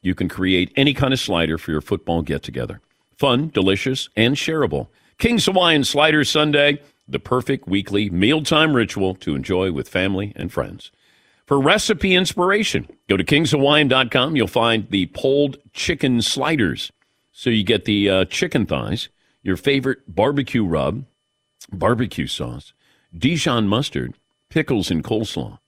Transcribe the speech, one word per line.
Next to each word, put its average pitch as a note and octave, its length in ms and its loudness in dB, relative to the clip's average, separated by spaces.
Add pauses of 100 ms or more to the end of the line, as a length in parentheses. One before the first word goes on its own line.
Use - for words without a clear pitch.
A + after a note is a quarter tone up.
you F#2 100 0
can F#2 160 -4
create F#2 460 0
any C#3 180 2
kind C3 180 0
of C3 80 0
slider E2 380 -2
for - 140 -8
your D2+ 100 -2
football E2+ 400 -4
get-together. C#2 600 -8 (360)
Fun, C#3 340 0
delicious, G2+ 640 0
and A#2+ 200 2
shareable. C3+ 540 -2 (280)
King's A#3 280 0
Hawaiian F3 380 4
Slider D3+ 400 2
Sunday, C#3+ 560 2 (280)
the C#3 100 -8
perfect B2+ 500 -2
weekly G2+ 440 -2
mealtime D3+ 640 2
ritual F#2+ 400 0
to - 180 -6
enjoy F#2 380 -2
with C#2+ 180 -6
family G2 460 -2
and - 180 -8
friends. - 380 -6 (560)
For C#3 120 2
recipe F#3+ 540 2
inspiration, F#3 760 0 (220)
go G2 80 4
to F#2 60 0
kingshawaiian D3 640 2
dot B2+ 240 2
com. C#3 240 0
You'll A#2+ 120 2
find A2+ 440 0
the F#2+ 160 0
pulled C#3 500 0 (160)
chicken C3 480 0
sliders. C3+ 720 -2 (400)
So - 180 -4
you A2 140 2
get G#2 220 2
the, G#2 220 2
uh, F#2+ 180 4
chicken C#3+ 420 -2
thighs, C2+ 420 -4 (320)
your F#2 160 -2
favorite C3+ 440 0 (140)
barbecue B2 480 0
rub, D#2+ 420 -2 (680)
barbecue F#2+ 560 -2
sauce, B1 460 -10 (420)
Dijon B2 520 0
mustard, G2 460 -2 (360)
pickles, C3 420 -2
and E2 120 -2
coleslaw G2+ 540 -6 (100)